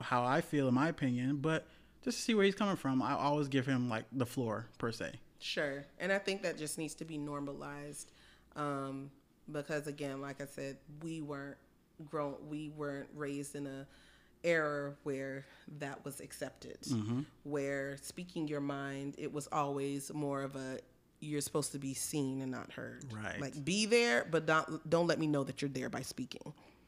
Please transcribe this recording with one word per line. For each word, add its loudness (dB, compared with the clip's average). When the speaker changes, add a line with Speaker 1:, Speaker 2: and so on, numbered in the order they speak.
Speaker 1:
how 4
I 6
feel, 4
in 8
my 6
opinion, 2
but 2
just -2
to -4
see 4
where 8
he's 6
coming 2
from, 4
I 4
always 4
give 4
him, 4
like, 0
the 2
floor, 0
per 0
se. -6
Speaker 2:
Sure. -2
And 2
I 4
think 0
that 0
just -4
needs -4
to -8
be -8
normalized, -8
um, -4
because, -2
again, -4
like -8
I -6
said, -8
we -6
weren't -8
grown, -2
we -4
weren't -6
raised -4
in -4
a -8
era 4
where -2
that -6
was -8
accepted, -10
Speaker 1:
Mm-hmm. 0
Speaker 2:
where -2
speaking -4
your 0
mind, -2
it -4
was -4
always 0
more 0
of -4
a, -4
you're -2
supposed 0
to -4
be -4
seen 0
and -4
not -6
heard. -10
Speaker 1:
Right. -4
Speaker 2:
Like, -4
be 4
there, 6
but 2
don't, 2
don't 6
let 6
me 4
know 4
that -4
you're 0
there -2
by -4
speaking. -8